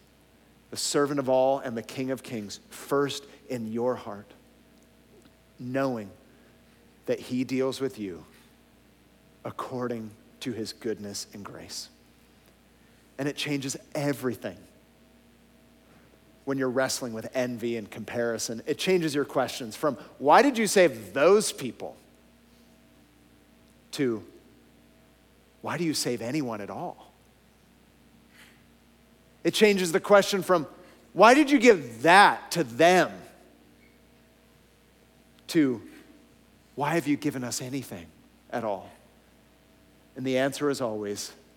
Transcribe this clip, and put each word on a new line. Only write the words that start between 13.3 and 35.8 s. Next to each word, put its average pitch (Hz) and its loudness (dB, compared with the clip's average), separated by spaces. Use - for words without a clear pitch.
changes 139 -4
everything 127 -4
when 135 -4
you're 131 -2
wrestling 127 -2
with 110 -8
envy 120 -4
and 104 -10
comparison. 117 -6
It - -4
changes 175 0
your 139 0
questions 123 -4
from, 143 -2
"Why 151 8
did 254 4
you 220 2
save 113 4
those 180 6
people?" - -10
to, 117 -2
"Why 113 -6
do 170 -4
you 151 -2
save 120 -4
anyone 120 -4
at 98 -10
all?" 139 -12
It 170 0
changes 190 4
the 185 2
question 196 4
from, 170 2
"Why 214 10
did 277 4
you 285 6
give 131 4
that 170 6
to 170 0
them?" 139 4
to, 135 2